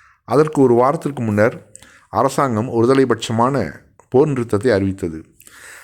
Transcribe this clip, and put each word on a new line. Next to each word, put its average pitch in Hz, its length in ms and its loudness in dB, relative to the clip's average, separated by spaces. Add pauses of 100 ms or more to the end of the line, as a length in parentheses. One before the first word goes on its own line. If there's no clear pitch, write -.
(240)
அதற்கு 147 380 0
ஒரு 127 120 6
வாரத்திற்கு 139 480 0
முன்னர் 110 500 -2 (380)
அரசாங்கம் 127 600 -2
ஒருதலைபட்சமான 120 1080 0 (300)
போர் 143 180 4
நிறுத்தத்தை 120 440 -2
அறிவித்தது. 95 640 -4 (480)